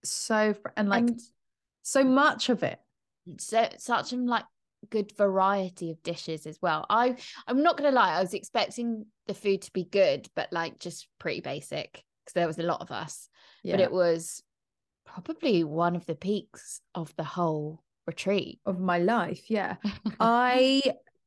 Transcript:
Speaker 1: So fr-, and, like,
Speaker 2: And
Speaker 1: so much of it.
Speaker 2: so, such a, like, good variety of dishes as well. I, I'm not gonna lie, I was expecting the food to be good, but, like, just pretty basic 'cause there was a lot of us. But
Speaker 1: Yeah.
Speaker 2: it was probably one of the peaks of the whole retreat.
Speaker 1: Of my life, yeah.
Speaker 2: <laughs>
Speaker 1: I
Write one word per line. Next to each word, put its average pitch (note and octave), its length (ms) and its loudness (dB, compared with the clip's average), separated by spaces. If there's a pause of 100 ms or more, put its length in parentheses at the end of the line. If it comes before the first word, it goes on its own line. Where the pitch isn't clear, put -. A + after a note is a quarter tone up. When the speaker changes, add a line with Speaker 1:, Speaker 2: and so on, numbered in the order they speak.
Speaker 1:
So G#3+ 500 0
fr-, - 220 -12
and, G#3 120 2
like, A3+ 140 2
Speaker 2:
And A#3+ 180 0 (640)
Speaker 1:
so - 200 2
much C4 460 4
of A#3+ 140 2
it. - 160 -2 (600)
Speaker 2:
so, A3+ 380 0
such A#3 380 -2
a, - 20 -4
like, A#3+ 280 0 (460)
good G#3 260 -2
variety F#3+ 760 2
of E3 120 -12
dishes E3 440 -8
as D#3 160 -14
well. D#3 260 0
I, B3 280 2 (300)
I'm C4 160 2
not D#4+ 140 4
gonna C#4+ 140 2
lie, G#3+ 260 4
I F3+ 40 2
was F#3 120 -2
expecting A3+ 720 -4 (220)
the G3+ 80 -6
food G3 280 0
to - 100 -18
be F#3 120 -2
good, D3 520 2
but, - 160 -6
like, E3 260 -4
just - 300 -14 (100)
pretty - 220 -6
basic - 640 -10 (200)
'cause - 100 -20
there E3+ 120 2
was D#3+ 120 -6
a E3+ 40 -4
lot E3+ 180 -2
of - 100 -12
us. C#3 380 -10 (360)
But F#3+ 160 2
Speaker 1:
Yeah. F3+ 60 6
Speaker 2:
it - 60 -2
was E3+ 500 0 (600)
probably A#3 600 0
one E3+ 320 0
of E3+ 100 -6
the E3 80 -4
peaks - 680 -8 (140)
of D#3+ 220 -8
the D#3+ 80 -6
whole D#3 580 -4 (240)
retreat. - 580 -4
Speaker 1:
Of F#3 140 -2
my F3+ 200 0
life, F#3+ 520 0
yeah. F#3+ 320 -2
Speaker 2:
<laughs> - 380 -6
Speaker 1:
I B3 640 4 (440)